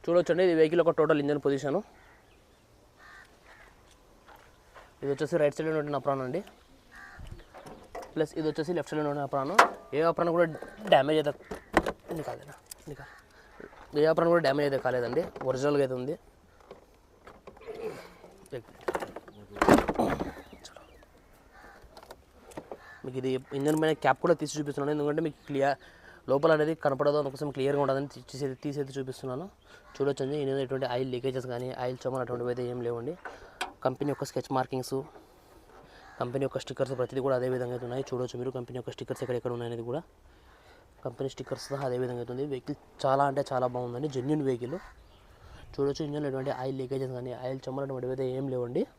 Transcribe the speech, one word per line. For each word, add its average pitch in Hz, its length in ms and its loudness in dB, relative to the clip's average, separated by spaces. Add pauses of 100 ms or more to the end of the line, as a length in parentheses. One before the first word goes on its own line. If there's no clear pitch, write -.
చూడొచ్చండి, 170 400 4
ఇది 175 140 6
వెహికల్ 160 240 6
ఒక 165 160 6
టోటల్ 156 240 6
ఇంజన్ 143 200 2
పొజిషన్. 139 340 2 (3250)
ఇది 139 100 -2
వచ్చేసి 147 300 0
రైట్ 147 160 4
సైడ్లో 160 240 0
ఉండే 147 180 -2
అప్రాన్ 135 260 0
అండి, 147 160 -2 (1700)
ప్లస్ 156 260 0
ఇది 156 100 -2
వచ్చేసి 151 280 -2
లెఫ్ట్ 147 160 -4
సైడ్లో 151 180 0
ఉండే 143 160 -2
అప్రాన్. 139 260 -2 (440)
ఏ 156 40 2 (100)
అప్రాన్ 170 260 0
కూడా 170 100 4 (460)
డ్యామేజ్ 151 280 6
అయితే, 147 120 -2 (800)
ఇది 156 160 -6
కాదేనా, 120 260 -12 (320)
ఇది 147 140 -12
కాదు. - 120 -18 (880)
ఏ 156 120 8
అప్రాన్ 170 200 6
కూడా 170 140 6
డ్యామేజ్ 143 220 4
అయితే 135 180 2
కాలేదండి, 123 360 2 (280)
ఒరిజినల్గా 139 340 4
అయితే 127 160 -2
ఉంది. 143 160 -4 (4000)
మీకు 131 180 -6
ఇది 131 60 2 (300)
ఇంజన్ 151 220 2
పైన 156 120 4 (100)
క్యాప్ 131 240 4
కూడా 165 160 6
తీసి 151 160 -6
చూపిస్తున్నాను, 143 380 -2
ఎందుకంటే 147 320 0
మీకు 139 180 -12
క్లియర్ 139 280 2 (540)
లోపల 143 260 6
అనేది 151 180 2 (100)
కనపడదు, 147 380 4
అందుకోసం 139 340 -4
క్లియర్గా 139 280 2
ఉంటుందని 139 300 0
తీ-, 123 180 -18
తీసేది, 131 320 -4
తీసేది 139 340 -4
చూపిస్తున్నాను. 131 480 -6 (500)
చూడొచ్చండి, 139 460 0
ఇంజన్ 135 220 0
ఎటువంటి 131 300 -2
ఆయిల్ 131 200 0
లీకేజెస్ 127 380 -2
కానీ, 123 160 -4 (160)
ఆయిల్ 127 200 -2
చొమ్మలు 131 220 -2
అటువంటివి 120 260 -2
అయితే 123 200 -2
ఏం 123 140 -6
లేవండి. 120 280 -4 (720)
కంపెనీ 135 280 0
యొక్క 139 160 -4
స్కెచ్ - 280 -6
మార్కింగ్స్, 127 360 -2 (1300)
కంపెనీ 123 280 -2
యొక్క 131 160 -4
స్టిక్కర్స్ 131 360 -2
ప్రతిదీ 127 260 -2
కూడా 135 140 4
అదే 127 160 0
విధంగా 123 220 -2
అయితే 123 100 -6
ఉన్నాయి. 127 240 -4
చూడొచ్చు 127 300 -4
మీరు 127 160 -4
కంపెనీ 123 240 -8
యొక్క 123 160 -10
స్టిక్కర్స్ 127 280 -6
ఎక్కడెక్కడ 123 320 -2
ఉన్నాయనేది 117 320 -6
కూడా. 143 120 -4 (1040)
కంపెనీ 131 300 -4
స్టిక్కర్స్ - 360 -8
సహా 139 180 -4
అదే 123 140 -2
విధంగా 120 220 -2
అయితే 123 100 -8
ఉంది. 135 180 -2
వెహికల్ 135 260 -6 (260)
చాలా 135 260 6
అంటే 139 200 0
చాలా 127 240 2
బాగుందండి, 123 420 -4
జెన్యూన్ 143 320 2
వెహికల్. 123 280 -2 (1000)
చూడొచ్చు, 139 320 0
ఇంజన్లో 147 240 -2
ఎటువంటి 135 300 -2
ఆయిల్ 135 220 -4
లీకేజెస్ 131 360 -4
కానీ, 123 140 -6 (100)
ఆయిల్ 131 240 -4
చొమ్మలు 135 220 -4
అటువంటివి 127 280 -4
అయితే 131 100 0 (100)
ఏం 139 180 -2
లేవండి. 127 280 0 (160)